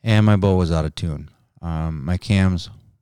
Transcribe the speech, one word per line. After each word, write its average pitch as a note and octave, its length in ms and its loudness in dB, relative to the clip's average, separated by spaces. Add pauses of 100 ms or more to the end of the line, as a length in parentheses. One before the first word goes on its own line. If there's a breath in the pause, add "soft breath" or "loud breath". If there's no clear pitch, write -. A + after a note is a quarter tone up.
and G#2+ 220 4
my G#2 100 6
bow F#2+ 200 2
was F2+ 160 2
out D#2 140 0
of D2+ 100 -8
tune. D2+ 340 -8 (320)
Um, D#2+ 420 -6
my F2+ 140 -2
cams F#2+ 520 0 (320)